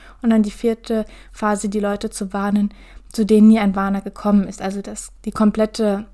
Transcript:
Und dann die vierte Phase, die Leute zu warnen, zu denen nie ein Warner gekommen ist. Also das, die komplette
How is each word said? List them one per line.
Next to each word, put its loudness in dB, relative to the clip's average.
Und 0
dann 4
die -2
vierte -4
Phase, -2
die -4
Leute -4
zu -8
warnen, -2
zu 0
denen 6
nie 8
ein 0
Warner -2
gekommen 0
ist. -14
Also -6
das, -14
die -6
komplette 0